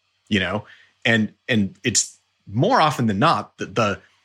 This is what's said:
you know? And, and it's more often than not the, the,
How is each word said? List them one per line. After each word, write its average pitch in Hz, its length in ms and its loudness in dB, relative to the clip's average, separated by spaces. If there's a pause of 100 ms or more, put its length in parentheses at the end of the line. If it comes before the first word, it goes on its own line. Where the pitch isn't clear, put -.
(300)
you 143 100 0
know? 92 240 -4 (420)
And, 110 280 2 (140)
and 104 340 0
it's - 360 -4 (280)
more 175 360 2
often 147 260 2
than 101 120 0
not 127 380 0
the, - 100 -8
the, 101 320 -2 (260)